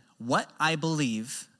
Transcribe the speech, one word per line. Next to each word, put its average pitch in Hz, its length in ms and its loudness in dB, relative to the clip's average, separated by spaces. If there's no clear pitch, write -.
"What 123 300 0
I 160 160 4
believe 143 720 -2